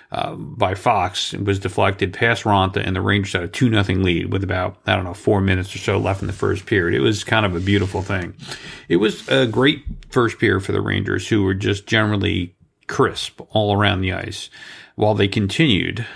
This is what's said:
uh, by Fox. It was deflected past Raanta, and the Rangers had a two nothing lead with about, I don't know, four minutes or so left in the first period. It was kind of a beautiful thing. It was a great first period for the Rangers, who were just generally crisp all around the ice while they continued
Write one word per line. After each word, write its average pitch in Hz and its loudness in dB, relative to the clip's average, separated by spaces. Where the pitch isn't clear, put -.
uh, - -4
by 95 -4
Fox. 95 0
It 101 -4
was 101 2
deflected 98 0
past 117 0
Raanta, 101 2
and 92 -2
the 92 -2
Rangers 101 0
had 87 -2
a 87 -4
two 127 2
nothing 98 2
lead 90 0
with 98 0
about, 92 -2
I 101 2
don't 92 -2
know, 90 -8
four 101 2
minutes 92 0
or - -12
so 101 0
left 98 0
in 101 -4
the 95 -4
first 95 -2
period. 95 2
It - 2
was 107 2
kind 110 2
of 92 0
a 85 -4
beautiful 95 0
thing. 92 -6
It 170 4
was 196 0
a 131 2
great 123 2
first 117 0
period 98 2
for 104 -4
the 101 0
Rangers, 98 -2
who 107 2
were 95 2
just 101 -2
generally 98 0
crisp - -2
all 104 0
around 98 2
the 95 0
ice 92 -8
while 107 2
they 101 4
continued 101 0